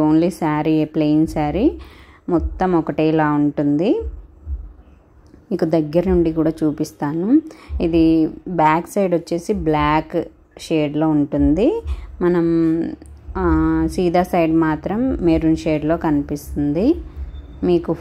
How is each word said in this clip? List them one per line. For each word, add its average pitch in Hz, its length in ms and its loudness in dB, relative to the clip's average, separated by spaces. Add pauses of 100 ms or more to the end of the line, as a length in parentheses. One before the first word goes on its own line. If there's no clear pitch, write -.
only 156 240 4 (120)
శారీ, 156 340 0 (200)
ప్లెయిన్ 151 300 2 (100)
శారీ 156 300 -2 (680)
మొత్తం 185 360 0 (120)
ఒకటేలా 156 460 0 (120)
ఉంటుంది. 147 500 0 (1600)
మీకు 180 180 -2 (100)
దగ్గర 160 260 0 (100)
నుండి 165 260 2
కూడా 156 220 2
చూపిస్తాను. 151 680 -4 (600)
ఇది 165 160 4 (580)
బ్యాక్ 156 320 2
సైడ్ 185 260 0
వచ్చేసి 170 340 -4 (140)
బ్లాక్ 151 480 0 (500)
షేడ్‌లో 151 420 0 (100)
ఉంటుంది. 147 500 2 (560)
మనం, 175 220 2 (960)
ఆ, - 20 -2 (520)
సీదా 180 360 2
సైడ్ 165 220 2 (140)
మాత్రం 156 320 -4 (280)
మెరూన్ 160 380 2
షేడ్‌లో 156 300 0 (120)
కనిపిస్తుంది. 147 800 -2 (800)
మీకు 170 340 2